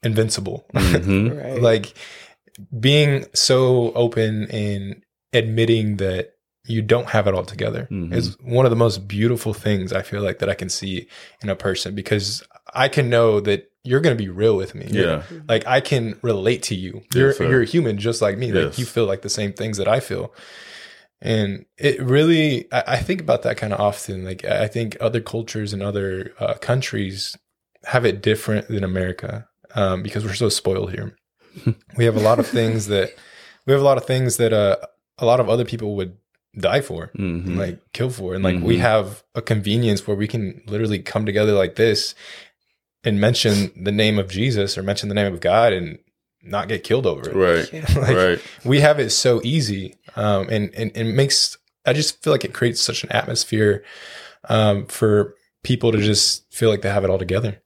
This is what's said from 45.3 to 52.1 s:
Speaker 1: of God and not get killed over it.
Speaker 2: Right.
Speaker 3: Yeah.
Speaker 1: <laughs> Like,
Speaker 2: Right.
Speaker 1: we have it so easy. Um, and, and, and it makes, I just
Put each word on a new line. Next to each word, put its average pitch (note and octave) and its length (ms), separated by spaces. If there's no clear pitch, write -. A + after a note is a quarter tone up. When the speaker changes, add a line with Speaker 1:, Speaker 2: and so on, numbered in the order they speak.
Speaker 1:
of E2+ 80
God G#2+ 320
and F2 260
not F#2+ 240
get G#2+ 160
killed B2 220
over C#2 240
it. - 60
Speaker 2:
Right. E2+ 360
Speaker 3:
Yeah. D#3+ 220
Speaker 1:
<laughs> C#3+ 60
Like, B2+ 160
Speaker 2:
Right. F#2 240
Speaker 1:
we C#3 160
have D3 200
it A2+ 100
so A#2+ 340
easy. A2 500
Um, G2+ 320
and, G#2 260
and, A2 200
and A2+ 140
it A2 60
makes, - 420
I B2+ 60
just D3 300